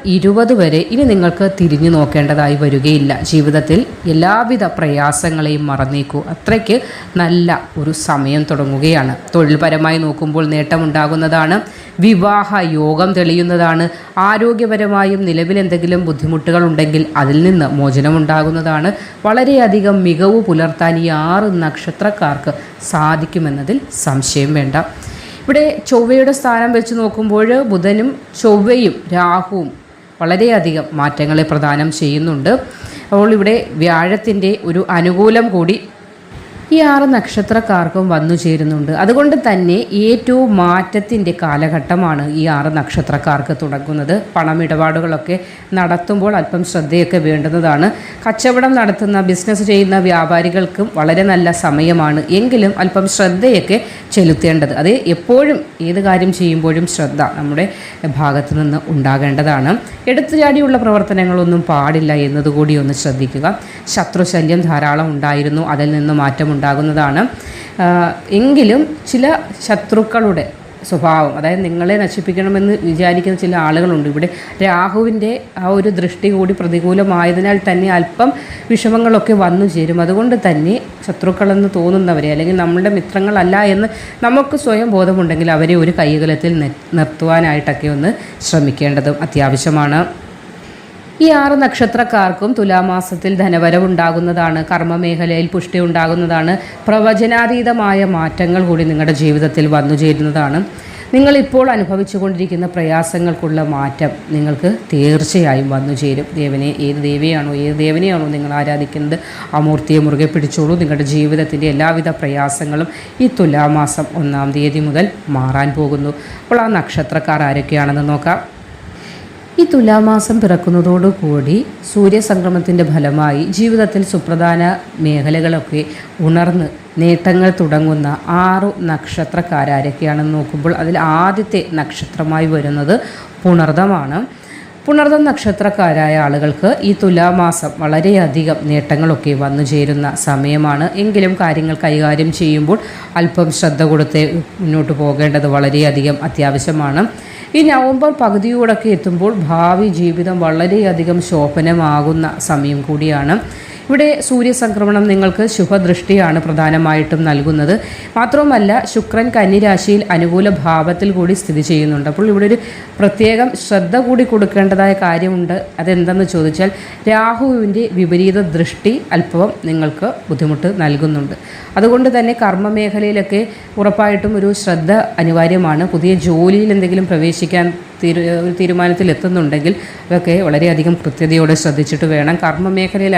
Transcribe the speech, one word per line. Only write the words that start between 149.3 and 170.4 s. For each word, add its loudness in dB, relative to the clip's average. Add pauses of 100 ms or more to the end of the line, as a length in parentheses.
ഭാവി 2 (120)
ജീവിതം 0 (100)
വളരെയധികം 0 (100)
ശോഭനമാകുന്ന 0 (220)
സമയം 0
കൂടിയാണ്. 0 (500)
ഇവിടെ 2 (200)
സൂര്യസംക്രമണം 0
നിങ്ങൾക്ക് 2 (120)
ശുഭദൃഷ്ടിയാണ് 2
പ്രധാനമായിട്ടും 0
നൽകുന്നത്. 2 (420)
മാത്രവുമല്ല, 2 (200)
ശുക്രൻ -2
കന്നി 4
രാശിയിൽ 2 (140)
അനുകൂല 2 (140)
ഭാവത്തിൽ 0
കൂടി 2
സ്ഥിതി -2
ചെയ്യുന്നുണ്ട്. 0
അപ്പോൾ, -2
ഇവിടെ 2
ഒരു 4 (420)
പ്രത്യേകം 2 (160)
ശ്രദ്ധ 0 (120)
കൂടി 2
കൊടുക്കേണ്ടതായ 2 (100)
കാര്യമുണ്ട്. -2 (240)
അതെന്തെന്ന് 0
ചോദിച്ചാൽ, 0 (400)
രാഹുവിൻ്റെ 0 (160)
വിപരീത 2 (160)
ദൃഷ്ടി 0 (240)
അല്പം 0 (180)
നിങ്ങൾക്ക് -2 (200)
ബുദ്ധിമുട്ട് -2 (120)